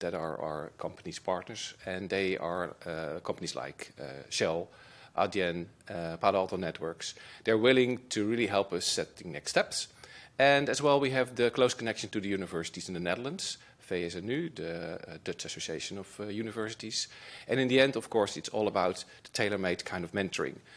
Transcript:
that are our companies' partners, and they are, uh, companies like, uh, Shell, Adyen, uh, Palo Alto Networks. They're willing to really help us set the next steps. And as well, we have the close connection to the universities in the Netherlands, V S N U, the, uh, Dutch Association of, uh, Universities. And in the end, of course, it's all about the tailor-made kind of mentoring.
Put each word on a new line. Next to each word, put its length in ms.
that 120
are 260
our 380
companies' 420
partners, 540
and 240
they 260
are, 480
uh, 360
companies 360
like, 420
uh, 60
Shell, 400
Adyen, 480
uh, 300
Palo 220
Alto 180
Networks. 560
They're 120
willing 440
to 160
really 200
help 280
us 100
set 320
the 100
next 260
steps. 360
And 300
as 140
well, 180
we 120
have 240
the 140
close 220
connection 380
to 100
the 80
universities 600
in 60
the 60
Netherlands, 560
V 240
S 120
N 120
U, 220
the, 580
uh, 160
Dutch 220
Association 500
of, 240
uh, 40
Universities. 840
And 100
in 100
the 120
end, 160
of 140
course, 260
it's 140
all 180
about 340
the 80
tailor-made 560
kind 180
of 80
mentoring. 440